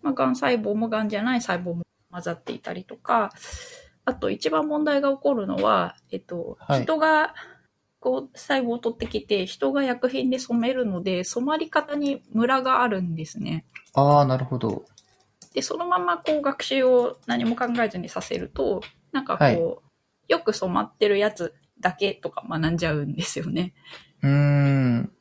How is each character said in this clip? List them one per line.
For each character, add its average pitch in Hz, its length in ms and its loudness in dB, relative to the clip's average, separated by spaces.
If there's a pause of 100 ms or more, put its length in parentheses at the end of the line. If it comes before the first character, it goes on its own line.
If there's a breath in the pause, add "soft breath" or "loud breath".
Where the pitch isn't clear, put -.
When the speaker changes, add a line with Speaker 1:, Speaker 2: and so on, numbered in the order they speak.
Speaker 1:
ま 302 80 -2
あ、 - 20 0
癌 262 240 0
細 254 220 2
胞 208 160 -2
も 220 160 -2
癌 214 180 -2
じ 208 80 -4
ゃ 202 60 -2
な 254 120 0
い 240 60 0
細 180 200 -2
胞 175 120 -6
も 170 100 -6 (280)
混 180 100 -12
ざ 175 120 -6
っ 170 100 -10
て - 100 -10
い - 60 -8
た - 160 -8
り 185 100 -12
と - 120 -16
か、 226 360 0 (720 loud breath)
あ 254 80 -2
と - 160 -4
一 254 220 -2
番 311 180 0
問 302 160 0
題 285 160 2
が 277 120 0
起 269 60 -2
こ 277 140 2
る 214 140 -2
の 190 100 -4
は、 98 400 2 (140)
え 95 80 -6
っ - 20 -6
と、 - 400 -10
Speaker 2:
は 143 160 0
い。 180 60 2
Speaker 1:
人 320 160 0
が 311 360 4 (680 loud breath)
こ 262 300 -2
う - 80 -20
細 269 260 0
胞 233 80 -2
を 240 60 -4
取 233 160 -4
っ - 40 -18
て 226 80 -6
き - 180 -6
て、 196 220 0
人 269 260 -2
が 277 100 2
薬 254 280 0
品 262 180 -2
で 254 100 0
染 240 220 -2
め 247 140 0
る 254 100 -2
の 185 180 -2
で、 185 220 -2
染 247 220 -4
ま 302 100 0
り 320 140 -4
方 294 240 -2
に 285 280 -2 (100)
ム 226 140 2
ラ 262 140 2
が 254 220 2
あ 247 60 2
る 196 120 -2
ん 175 140 -4
で 160 100 -6
す - 160 -12
ね。 160 240 -6 (320)
Speaker 2:
あ 143 260 8
ー、 - 40 6
な 131 100 2
る 127 80 -2
ほ 127 140 -4
ど。 113 260 -2 (680)
Speaker 1:
で、 - 80 -2
そ - 140 -4
の 339 100 -4
ま 349 120 2
ま 349 200 0
こ 311 140 -2
う 302 100 2
学 277 220 -2
習 269 200 0
を 254 320 4 (100)
何 240 180 0
も 233 120 0
考 247 100 -2 (140)
え 226 80 2
ず 185 100 -6
に 175 100 -8
さ - 120 -8
せ - 160 -6
る 180 120 -6
と、 202 340 -2 (300)
な 269 80 -2
ん 269 40 -10
か - 140 -2
こ 151 60 6
う、 - 0 -
Speaker 2:
は 131 80 8
い。 107 60 2 (720)
Speaker 1:
よ 330 120 4
く 214 120 -2
染 190 200 -4
ま 202 100 0
っ 214 120 -8
て 208 140 2
る 202 100 4
や 208 120 2
つ 175 240 -8 (260)
だ 185 120 0
け 196 200 -2
と - 160 -10
か - 200 -10
学 160 240 0
ん 170 40 0
じ 165 100 -2
ゃ 156 60 0
う 147 140 -2
ん 147 80 -6
で 165 80 -6
す - 160 -4
よ 160 80 -6
ね。 180 260 -4 (500 loud breath)
Speaker 2:
う 143 40 2
ー 139 40 4
ん。 139 920 4